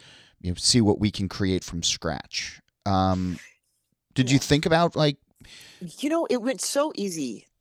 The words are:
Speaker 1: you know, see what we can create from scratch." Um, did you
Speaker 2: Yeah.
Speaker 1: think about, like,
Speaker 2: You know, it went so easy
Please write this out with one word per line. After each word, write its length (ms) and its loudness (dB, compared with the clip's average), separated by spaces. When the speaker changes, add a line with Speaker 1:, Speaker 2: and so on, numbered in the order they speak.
Speaker 1:
you 100 -4
know, 40 -4
see 260 4
what 180 4
we 120 2
can 180 -4
create 340 -2
from 200 -8
scratch." 800 -6
Um, 540 0
did 180 2
you 60 6
Speaker 2:
Yeah. 20 2
Speaker 1:
think 260 2
about, 300 2
like, 220 0
Speaker 2:
You 300 -6
know, 200 0
it 120 0
went 200 -4
so 340 -2
easy 500 -6